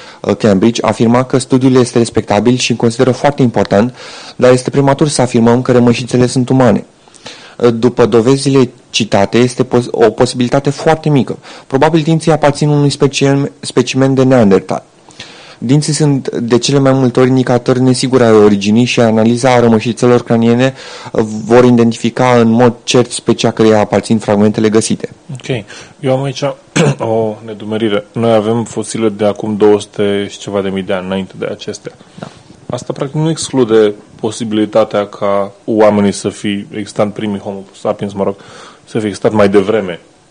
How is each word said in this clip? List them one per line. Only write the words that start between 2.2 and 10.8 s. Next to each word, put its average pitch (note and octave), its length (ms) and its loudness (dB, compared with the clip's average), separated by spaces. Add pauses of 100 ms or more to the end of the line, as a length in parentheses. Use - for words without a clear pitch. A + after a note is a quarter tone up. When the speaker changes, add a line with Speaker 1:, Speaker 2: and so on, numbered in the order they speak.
Speaker 1:
și - 140 -4
îl A#2+ 60 0
consideră B2 340 0
foarte C#3 320 -2
important, G#2+ 520 0 (420)
dar B2+ 160 4
este B2+ 180 0
prematur C#3 380 0
să C#3 140 -2
afirmăm A#2+ 400 2
că B2+ 100 -2
rămășițele B2 540 0
sunt B2 220 -2
umane. B2+ 360 2 (720)
Uh, A#2+ 160 2
după A#2+ 320 2
dovezile C3 640 2 (200)
citate, G2+ 480 0
este B2 260 0
pos-, B2 260 -2
o A2+ 200 2
posibilitate B2 600 -2
foarte - 380 -2